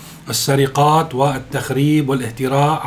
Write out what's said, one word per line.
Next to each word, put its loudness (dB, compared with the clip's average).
السرقات 2
والتخريب 0
والاهتراء 0